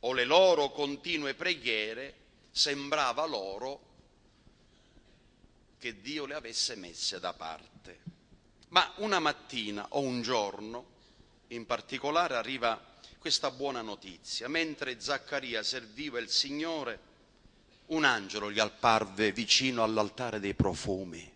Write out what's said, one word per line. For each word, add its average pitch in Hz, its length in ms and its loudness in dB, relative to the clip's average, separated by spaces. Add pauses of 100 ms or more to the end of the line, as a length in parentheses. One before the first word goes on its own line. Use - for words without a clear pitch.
o 123 120 0
le 123 120 4
loro 160 460 8
continue 143 640 -2
preghiere 123 800 -4 (380)
sembrava 143 720 2
loro 117 560 -4 (2000)
che 110 220 -10
Dio 143 240 -8
le 139 80 -10
avesse 120 420 -6
messe 90 460 -8
da 90 100 -2
parte. 80 720 -14 (680)
Ma 175 280 2
una 202 220 0
mattina 110 720 -2
o 143 100 0
un 123 240 -2
giorno 110 680 -2 (580)
in 117 180 -10
particolare 139 680 -2
arriva 117 480 -2 (360)
questa 147 320 0
buona 131 300 -4
notizia. 101 680 -10
Mentre 143 520 -4
Zaccaria 131 600 -2
serviva 120 560 -6
il 117 100 -4
Signore, 143 720 -2 (880)
un 160 160 2
angelo 104 480 2
gli 104 60 0
apparve 107 720 4
vicino 117 520 4
all'altare 110 560 0
dei 98 160 -2
profumi. 92 800 -2